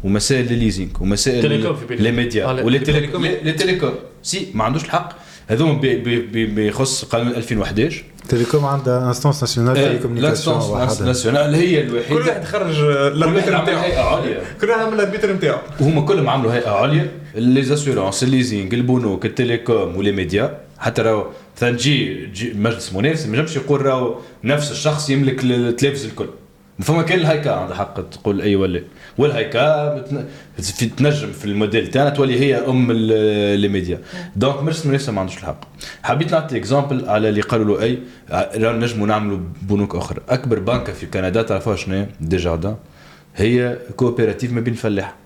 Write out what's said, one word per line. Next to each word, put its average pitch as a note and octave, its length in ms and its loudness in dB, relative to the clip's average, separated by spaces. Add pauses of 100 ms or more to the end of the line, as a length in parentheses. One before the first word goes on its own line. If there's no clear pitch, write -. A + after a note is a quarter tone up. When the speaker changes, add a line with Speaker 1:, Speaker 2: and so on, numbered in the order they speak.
Speaker 1:
ومسائل A#2 480 2
الليزينغ، G2+ 380 0 (100)
ومسائل G#2 420 2
Speaker 2:
تيليكوم A2 340 0
في - 100 -10
بالي. A2+ 160 -2
Speaker 1:
لي A#2 100 4
ميديا، A2+ 320 0
Speaker 2:
آه، B2+ 80 0
لا، B2+ 100 -2
Speaker 1:
ولي B2 160 4
Speaker 2:
تيليكوم. D3 440 0
Speaker 1:
تيلي-، F3+ 160 -2
لي، - 60 -6
لي D#3 80 0
تيليكوم. F3+ 420 0 (280)
سي، F#3 320 -6
ما G#2+ 100 0
عندوش C3+ 200 -2
الحق. - 280 -4 (360)
هذوما C#3 240 4
بي-، C3 240 2
بي-، A#2 240 0
بي-، A2+ 260 -2
بيخص G#2 580 0
قانون A#2 240 0
ألفين A#2+ 300 -2
وحداش. G#2 460 0 (240)
Speaker 3:
تيليكوم C3 360 2
عندها B2+ 440 0
انستونس C#3 340 0
ناسيونال B2 340 2
Speaker 1:
إيه، C#3 100 4
Speaker 3:
تيليكومونيكاسيون A#2+ 680 0
Speaker 1:
الانستونس G#2 340 0
Speaker 3:
وحدها. B2 160 -2
Speaker 1:
ناسيونال C#3 480 2
هي E3+ 260 4
الوحيدة. B2 420 0
Speaker 4:
كل B3+ 60 2
واحد G3+ 160 -2
خرج، E3+ 360 -2
آه، D3 40 4
Speaker 1:
كل D3 120 4
واحد C#3 200 2
Speaker 4:
الاربيتر F3+ 380 2
Speaker 1:
عمل E3 80 2
Speaker 4:
نتاعو. - 200 0
Speaker 1:
هيئة F3 180 0
عليا. - 400 0 (200)
Speaker 4:
كل G#3 100 2
واحد A3 100 2
عمل A3 140 0
الاربيتر G3+ 380 0
نتاعو. D3 260 0 (220)
Speaker 1:
هما D3 200 4
كلهم D3 280 2
عملوا A#2+ 240 2
هيئة A#2+ 180 0
عليا، C3+ 380 2 (260)
لي B2+ 280 4
زاسيورونس، B2+ 600 0
الليزينغ، A2 500 2
البنوك، A#2 540 0
التيليكوم A2+ 680 0
ولي G2+ 160 2
ميديا. G2 480 0 (180)
حتى A#2 240 -2
راهو A2 240 2 (300)
ثاني A#2+ 200 0
جي، C3+ 500 0
جي G#2+ 280 -8
مجلس G#2+ 380 -2
منافس C#3 340 0
ما G#2+ 100 -2
نجمش D#3 200 -2
يقول C3+ 260 0
راهو C3 360 0 (260)
نفس D3 260 0
الشخص D3 400 -2
يملك C3+ 340 2
ال-، B2 80 4
التلافز A#2+ 520 0
الكل. - 220 -8 (560)
فما D#3+ 200 2
كان F3+ 160 2
الهيكا D3 340 2
عندها F#2 240 -4
حق G2 340 -6
تقول G2+ 300 -2
أي G2+ 160 2
ولا، F#2 260 0 (360)
والهيكا D3 760 2
متن-، - 680 -10
في، - 240 -2
تنجم C3 460 0
في - 120 -14
الموديل G#2 420 0
تاعنا C#3 240 2
تولي C3+ 300 2
هي C#3 160 4
أم B2+ 340 2
ال-، G#2+ 680 2
لي G2+ 80 2
ميديا. F2+ 320 -2 (360)
دونك C#3 260 0
مجلس D#3 220 -4
المنافسة C3+ 280 0
ما G2 80 -2
عندوش F#2 180 -6
الحق. D#2+ 220 -10 (420)
حبيت D3 300 0
نعطي D#3 240 0
اكزامبل C3 520 0
على G#2+ 200 2
اللي G#2 120 2
قالوا G#2 360 2
له G#2 80 -2
أي، B2 140 0 (320)
ع-، F2+ 260 -2
راهو A2+ 200 2
نجموا A2 300 -2
نعملوا G#2 320 0 (240)
بنوك G2+ 320 0
أخرى. - 340 -6
أكبر B2 300 0
بنكة G#2+ 340 -2
في - 140 -12
كندا F#2 360 0
تعرفوها G2+ 340 -2
شنو F#2+ 180 -4
هي؟ G2+ 120 0 (140)
ديجاردان. E2+ 560 -2 (600)
هي A#2+ 420 2 (180)
كوبيراتيف A#2+ 560 0
ما A#2 80 0
بين A#2 120 -2
الفلاح. G2+ 420 -2 (120)